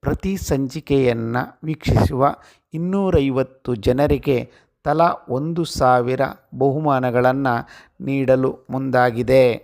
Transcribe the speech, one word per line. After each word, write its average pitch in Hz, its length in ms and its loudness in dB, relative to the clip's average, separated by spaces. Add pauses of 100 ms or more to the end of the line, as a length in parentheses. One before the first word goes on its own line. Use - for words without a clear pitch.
ಪ್ರತಿ 185 360 -4
ಸಂಚಿಕೆಯನ್ನ 131 1000 -2 (280)
ವೀಕ್ಷಿಸುವ 143 720 0 (400)
ಇನ್ನೂರೈವತ್ತು 160 1000 -2
ಜನರಿಗೆ 131 760 0 (340)
ತಲಾ 160 440 0
ಒಂದು 160 360 -4
ಸಾವಿರ 127 560 2 (340)
ಬಹುಮಾನಗಳನ್ನ 131 920 0 (540)
ನೀಡಲು 131 720 0
ಮುಂದಾಗಿದೆ. 127 920 2